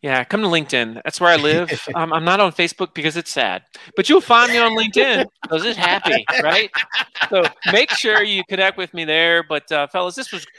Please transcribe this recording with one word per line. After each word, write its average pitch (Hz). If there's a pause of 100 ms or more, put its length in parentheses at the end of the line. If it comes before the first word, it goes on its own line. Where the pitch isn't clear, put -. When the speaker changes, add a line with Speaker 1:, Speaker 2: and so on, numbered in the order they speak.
Speaker 1:
Yeah, 131
come 208
to 208
LinkedIn. 127
That's -
where 175
I 170
live. 156
Speaker 2:
<laughs> -
Speaker 1:
Um, 170
I'm 156
not 185
on 190
Facebook 175
because 156
it's 170
sad, 98 (320)
but 190
you'll 349
find 240
me 240
on 233
LinkedIn 220 (220)
'cause 160
it's 226
happy, 175 (160)
right? 190 (580)
So 185 (280)
make 247
sure 214
you 202
connect 190
with 185
me 170
there. 165
But, 151
uh, 147
fellas, 180
this 170
was, 175 (160)